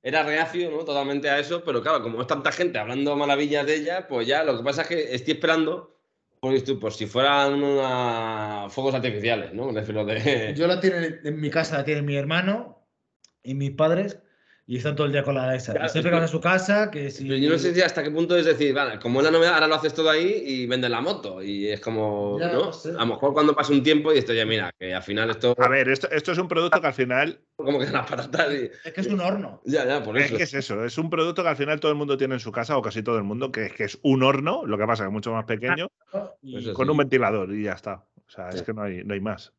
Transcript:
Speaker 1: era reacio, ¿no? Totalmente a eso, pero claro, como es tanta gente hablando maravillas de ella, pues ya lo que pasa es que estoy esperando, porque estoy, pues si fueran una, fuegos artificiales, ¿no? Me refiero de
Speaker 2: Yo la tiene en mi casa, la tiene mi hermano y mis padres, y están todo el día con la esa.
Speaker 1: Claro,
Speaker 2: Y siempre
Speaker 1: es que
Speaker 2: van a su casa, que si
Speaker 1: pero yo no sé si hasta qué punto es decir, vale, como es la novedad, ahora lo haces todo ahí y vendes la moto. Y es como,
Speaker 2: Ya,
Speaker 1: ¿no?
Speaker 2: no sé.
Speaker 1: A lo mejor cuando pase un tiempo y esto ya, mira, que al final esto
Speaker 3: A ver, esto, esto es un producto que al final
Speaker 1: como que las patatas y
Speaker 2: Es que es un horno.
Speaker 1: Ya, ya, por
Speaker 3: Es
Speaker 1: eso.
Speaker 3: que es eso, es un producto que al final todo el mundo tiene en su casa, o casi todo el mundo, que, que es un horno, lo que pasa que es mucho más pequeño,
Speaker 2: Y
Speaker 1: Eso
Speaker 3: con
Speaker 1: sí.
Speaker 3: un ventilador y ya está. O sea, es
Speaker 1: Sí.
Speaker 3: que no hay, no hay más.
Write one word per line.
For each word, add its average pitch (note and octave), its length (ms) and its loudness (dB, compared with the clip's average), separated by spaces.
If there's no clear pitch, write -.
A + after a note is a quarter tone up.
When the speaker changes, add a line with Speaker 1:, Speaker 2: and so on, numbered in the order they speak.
Speaker 1:
era D3 200 0
reacio, E3 480 0
¿no? D#3 140 -6
Totalmente C#3+ 440 -2
a C#3+ 120 2
eso, D3 240 -4
pero B2 180 0
claro, D3 180 2
como A2+ 200 -6
es B2 80 -4
tanta D3 240 0
gente F3 260 -2
hablando C#3 380 -2
maravillas C#3+ 500 2
de D3+ 80 2
ella, E3 320 -4
pues A#2+ 220 -2
ya D3 160 2
lo C3+ 120 2
que A#2 60 -6
pasa C#3 200 -2
es D3+ 60 -4
que C3+ 280 -2
estoy B2+ 180 -2
esperando, D#3+ 640 0
porque C3+ 200 2
estoy, C3 180 -2
pues G#2 180 -4
si A2 120 -6
fueran C#3 540 2
una, A2+ 800 -2
fuegos C3+ 240 -2
artificiales, A#2 580 -2
¿no? A2+ 200 -6
Me G#2+ 80 -2
refiero G#2+ 240 -4
de A2 520 0
Speaker 2:
Yo E3 120 2
la F3+ 120 2
tiene E3+ 440 0
en D3+ 160 -4
mi D3+ 100 -2
casa, D#3+ 280 -2
la C#3 60 -2
tiene D3 180 -2
mi C#3+ 140 -2
hermano F#3 720 -2
y C3 120 -8
mis C#3 180 -4
padres, E3+ 480 2
y B2 100 -4
están C#3+ 180 -4
todo D3+ 100 2
el C#3 60 0
día C#3+ 100 2
con C#3 140 0
la C3 180 0
esa. B2 200 -6
Speaker 1:
Claro, D#3+ 120 0
Speaker 2:
Y D#3 40 0
siempre D3+ 180 0
Speaker 1:
es F3 40 4
que E3+ 40 4
Speaker 2:
van E3 80 4
a D#3+ 40 0
su D#3+ 120 -2
casa, F#3+ 500 2
que C#3+ 220 -6
si C3+ 160 -10
Speaker 1:
pero C3+ 80 0
yo C#3+ 140 4
no E3 60 4
sé F3 160 0
si F3 100 2
hasta E3 200 0
qué D3 80 -2
punto E3 260 2
es E3+ 80 4
decir, C#3+ 300 4
vale, B2+ 240 0
como B2 220 0
es C#3+ 40 6
la D#3 60 6
novedad, E3 240 6
ahora D#3 140 6
lo D#3 80 4
haces D#3 180 -2
todo D#3+ 160 4
ahí E3 340 2
y C3 220 -2
vendes B2 240 0
la A#2 100 0
moto. G#2+ 400 -4
Y G2+ 280 -4
es G#2 120 -2
como, G#2+ 600 -2
Speaker 2:
Ya, E3+ 120 0
Speaker 1:
¿no? - 120 4
Speaker 2:
no - 80 -4
sé. - 160 -12
Speaker 1:
A E3+ 60 -6
lo A#2 120 0
mejor C#3 260 2
cuando D3+ 220 4
pase C#3+ 180 2
un C3+ 120 4
tiempo D3+ 280 4
y D3 60 8
esto A#2 160 0
ya, A2+ 100 2
mira, G#2+ 320 -2
que F#2 160 -8
al F#2 120 -6
final A2 260 0
esto A#2+ 260 2
Speaker 3:
A B2+ 120 6
ver, C3 200 4
esto, C#3 220 0
esto D#3 220 -2
es E3 60 0
un F3+ 100 -2
producto F3 320 2
que E3 80 -2
al C3+ 60 -2
final C3 440 0
Speaker 1:
como C#3+ 240 0
que B2+ 80 0
las B2 240 -2
patatas C#3+ 440 -2
y B2+ 160 -4
Speaker 2:
Es E3 80 -12
que F#3+ 100 -6
es - 40 -2
un G3+ 140 0
horno. F3+ 460 -4
Speaker 1:
Ya, C3+ 200 2
ya, C#3 160 0
por G#2+ 160 -2
Speaker 3:
Es C#3+ 80 4
Speaker 1:
eso. A#2 100 -2
Speaker 3:
que C#3 60 2
es D3+ 120 -4
eso, A#2 300 -4
es A#2+ 140 -6
un D#3+ 120 -2
producto E3+ 340 0
que E3 60 4
al C#3+ 60 0
final D3 220 -2
todo D3+ 140 0
el D3+ 60 0
mundo C#3+ 180 0
tiene C3 180 0
en B2 60 -4
su A2 100 -8
casa, A#2 260 -2
o B2+ 60 0
casi G#2+ 220 -6
todo A2+ 140 0
el G#2 40 -2
mundo, A#2+ 300 -4
que, G#2+ 180 -6
que - 140 -6
es - 180 -8
un C3+ 220 4
horno, D3 420 2
lo G#2+ 120 0
que G#2 60 2
pasa A2 200 0
que F#2+ 60 -4
es - 20 -4
mucho G#2+ 180 -4
más A2+ 140 -2
pequeño, B2 480 -4
Speaker 2:
Y B2+ 160 -12
Speaker 1:
Eso A2+ 160 -8
Speaker 3:
con C3 120 2
Speaker 1:
sí. D3+ 40 0
Speaker 3:
un D3 60 2
ventilador A2+ 580 2
y G#2+ 80 -4
ya G2+ 120 -4
está. F#2+ 300 -12
O - 40 -20
sea, F2+ 180 -14
es F#2 100 -8
Speaker 1:
Sí. F2 60 -8
Speaker 3:
que A2+ 100 -8
no G#2+ 80 -8
hay, F#2+ 220 -8
no G2+ 100 -6
hay G2 60 -4
más. G2+ 380 -8